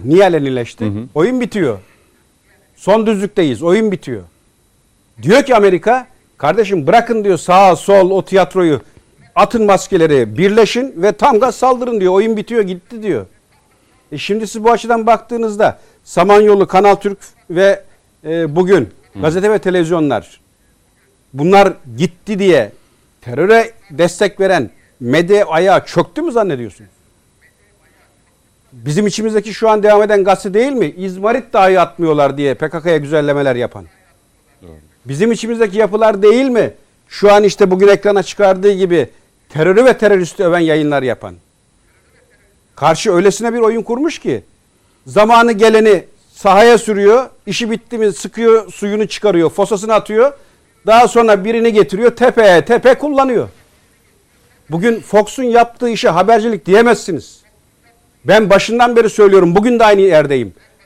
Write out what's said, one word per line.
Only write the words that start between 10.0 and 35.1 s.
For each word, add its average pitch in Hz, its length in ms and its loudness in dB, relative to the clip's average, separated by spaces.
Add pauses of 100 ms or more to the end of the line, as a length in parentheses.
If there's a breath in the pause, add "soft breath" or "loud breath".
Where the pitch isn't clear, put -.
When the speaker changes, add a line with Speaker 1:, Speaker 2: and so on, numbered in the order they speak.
Speaker 1:
birleşin 220 600 0
ve 190 140 0
tam 233 280 0
gaz 240 160 -2
saldırın," 247 440 -2
diyor. 185 140 0
"Oyun 220 240 0
bitiyor, 220 240 -4
gitti," 190 420 -10
diyor. 139 220 -4 (840)
E 151 60 -12
şimdi 208 300 -6
siz 214 160 -12
bu 226 80 2
açıdan 226 360 -2
baktığınızda 220 720 -2 (240 soft breath)
Samanyolu, 202 640 2
Kanal 196 280 2
Türk 202 220 -8 (320 loud breath)
ve, 190 340 0 (420)
e, 160 300 -6
bugün 175 340 0 (240)
Speaker 2:
Hı. 101 80 -16
Speaker 1:
gazete 180 300 -2
ve 208 80 0
televizyonlar 165 800 -4 (920)
bunlar 180 400 2 (240)
gitti 180 420 -6
diye 151 320 0 (500)
teröre 185 500 0 (200)
destek 175 480 -2
veren 185 300 -2 (300)
medya 175 460 0
ayağı 165 400 0
çöktü - 360 -4
mü 330 100 -6
zannediyorsunuz? 131 580 -6 (1800)
Bizim 147 340 -4
içimizdeki 214 460 -6
şu 226 160 -2
an 214 140 0
devam 208 200 4
eden 208 200 0
gazete 190 300 -2
değil 247 180 0
mi? 202 260 -4
İzmarit 196 560 -6
dahi 190 260 2
atmıyorlar 151 580 -2
diye 143 160 -2
P 156 160 -6
K 165 120 -10
K'ya 165 160 0
güzellemeler 143 580 -2
yapan. 107 300 -8 (760)
Speaker 2:
Doğru. 87 100 -20 (340)
Speaker 1:
Bizim 151 260 -2